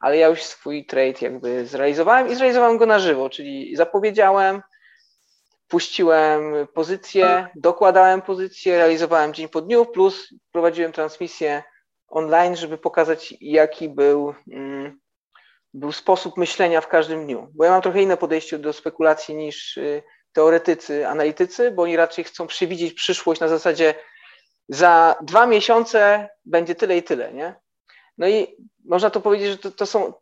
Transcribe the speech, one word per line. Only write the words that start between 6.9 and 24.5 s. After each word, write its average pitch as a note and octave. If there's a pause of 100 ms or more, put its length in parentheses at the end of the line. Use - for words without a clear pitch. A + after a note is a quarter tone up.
dokładałem F#3
pozycję, F#3
realizowałem D#3+
dzień D#3+
po D#3+
dniu, A#3
plus F#3+ (180)
prowadziłem E3+
transmisję D#3 (440)
online, E3
żeby D#3+
pokazać, D#3
jaki D#3
był, C#3+ (180)
mm, C#3 (760)
był C#3+
sposób F#3
myślenia E3+
w -
każdym D#3+
dniu. A#2+
Bo D#3
ja F3
mam F#3
trochę F#3+
inne F#3+
podejście D#3+
do D3
spekulacji D#3
niż, D3+
y, D3 (300)
teoretycy, D#3
analitycy, D#3
bo F3+
oni E3+
raczej E3
chcą E3+
przewidzieć E3+
przyszłość -
na D#3+
zasadzie D#3+ (760)